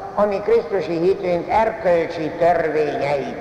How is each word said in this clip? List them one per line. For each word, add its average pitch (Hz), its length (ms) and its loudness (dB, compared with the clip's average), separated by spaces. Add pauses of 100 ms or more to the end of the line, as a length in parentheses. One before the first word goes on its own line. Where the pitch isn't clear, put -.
(140)
ami 202 260 0
Krisztusi 190 580 0
hitünk 175 520 0
erkölcsi 175 880 0
törvényei 147 1040 0